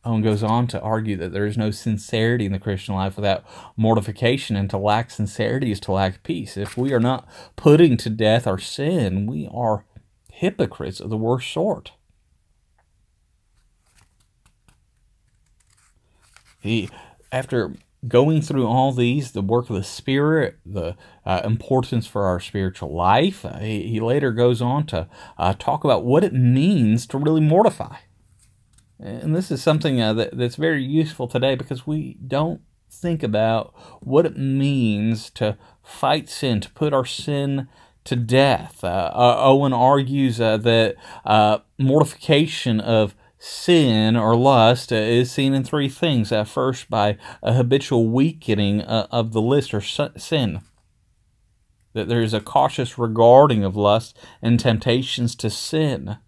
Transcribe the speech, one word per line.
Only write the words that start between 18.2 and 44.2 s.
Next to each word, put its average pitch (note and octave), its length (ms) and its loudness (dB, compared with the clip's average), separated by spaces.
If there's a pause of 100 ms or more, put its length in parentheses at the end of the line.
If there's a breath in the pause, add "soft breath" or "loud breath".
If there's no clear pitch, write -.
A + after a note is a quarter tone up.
through C3+ 260 -2
all C3 240 2
these, B2 400 0
the G2+ 100 -6
work A#2 280 0
of G#2+ 80 -4
the F#2+ 80 -4
Spirit, C#3+ 800 -2
the, F2+ 320 -8 (280 soft breath)
uh, F#2+ 200 -2
importance A#2+ 640 -2
for G2+ 180 -4
our F2+ 160 0
spiritual F#2 520 -6
life, A2 520 0
uh, - 140 -12
he, G#2 280 -6
he A2 140 -4
later B2+ 320 0
goes A#2+ 280 2
on C3+ 260 -2
to, E2 200 -6 (300 loud breath)
uh, F2+ 160 0
talk D3 320 -4
about A#2+ 180 2
what C#3+ 220 4
it - 80 -2
means B2+ 720 2
to C3+ 100 -6
really D#3 220 0
mortify. E3 600 2 (1000)
And B2+ 360 -6
this F#3 160 -4
is B2+ 100 -6
something, D3+ 380 2
uh, A2 140 2
that, A2 240 -2
that's B2 180 -2
very D3+ 260 0
useful D3 460 -2
today C3+ 280 0
because B2+ 300 -10
we D3+ 300 -6 (100)
don't D3 360 -4 (280)
think E3 320 -4
about A2 520 0 (260 loud breath)
what C#3+ 260 2
it D3 120 -6
means B2+ 920 0
to G#2+ 260 -4 (240 soft breath)
fight - 480 -4
sin, A2+ 320 -2
to - 80 -12
put D3+ 240 -4
our C3 100 2
sin C#3 640 -4 (380 soft breath)
to C3 100 -2
death. B2 640 0
Uh, F2 320 -4
uh, B2 260 6
Owen C3+ 340 4
argues, C3 680 2
uh, A2 180 2
that, A2+ 380 2 (300 loud breath)
uh, G#2+ 320 4 (200)
mortification C#3+ 1040 2
of G#2+ 340 2 (240 soft breath)
sin A#2 800 2
or A2+ 220 2